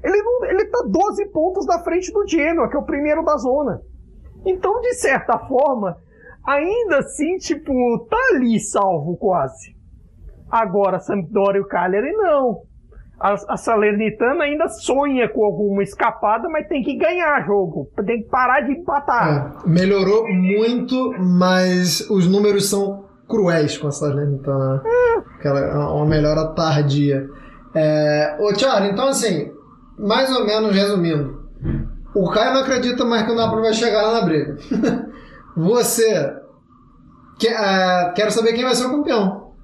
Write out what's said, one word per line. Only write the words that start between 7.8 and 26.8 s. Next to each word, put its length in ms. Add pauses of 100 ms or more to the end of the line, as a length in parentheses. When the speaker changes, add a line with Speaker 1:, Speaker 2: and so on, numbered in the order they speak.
Speaker 1:
tá 80 (140)
ali 260
salvo 600
quase. 580 (760)
Agora, 520
Sampdoria 580
e 60
o 20
Cagliari, 460
não. 460 (600)
A, 140
a 240
Salernitana 840
ainda 260
sonha 580
com 160
alguma 380
escapada, 680
mas 180
tem 160
que 120
ganhar 520
jogo. 420 (160)
Tem 160
que 80
parar 320
de 120
empatar. 840 (100)
Speaker 2:
É, 20
melhorou 640
muito, 840
mas 960
os 160
números 420
são 360 (220)
cruéis 480
com 120
a 40
Salernitana. 960
É. 540
Aquela, 560
uma 100
melhora 480
tardia. 720 (480)